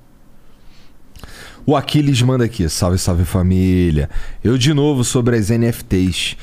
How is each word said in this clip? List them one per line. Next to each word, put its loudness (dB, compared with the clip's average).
O 4
Aquiles 2
manda 2
aqui, -2
"Salve, 0
salve 0
família. 2
Eu 2
de 2
novo 2
sobre 0
as 0
N 2
F -4
Ts. -2